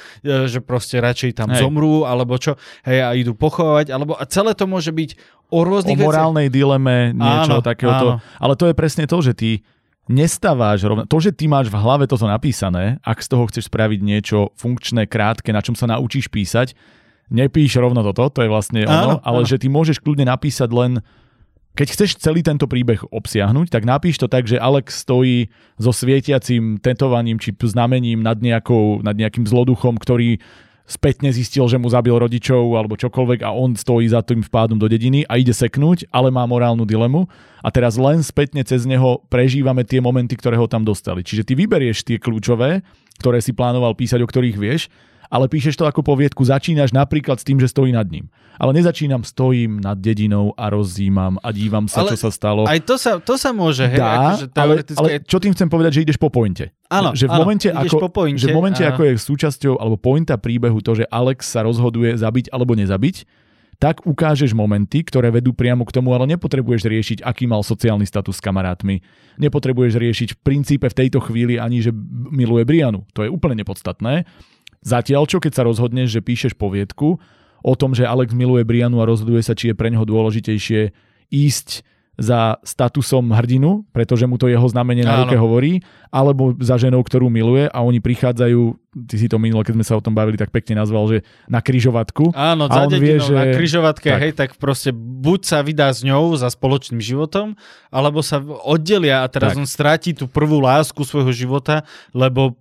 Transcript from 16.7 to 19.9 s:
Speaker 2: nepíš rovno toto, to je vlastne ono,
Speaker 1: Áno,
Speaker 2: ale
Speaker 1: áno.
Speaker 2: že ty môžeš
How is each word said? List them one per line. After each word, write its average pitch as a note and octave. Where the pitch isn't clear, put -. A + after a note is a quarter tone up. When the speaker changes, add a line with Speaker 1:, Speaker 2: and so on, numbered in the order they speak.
Speaker 2:
nepíš C3
rovno B2
toto, G2+
to C#3
je A2+
vlastne G#2+
ono, B2
Speaker 1:
Áno, -
Speaker 2:
ale A#2+
Speaker 1:
áno. A#2
Speaker 2:
že B2+
ty B2+
môžeš D3+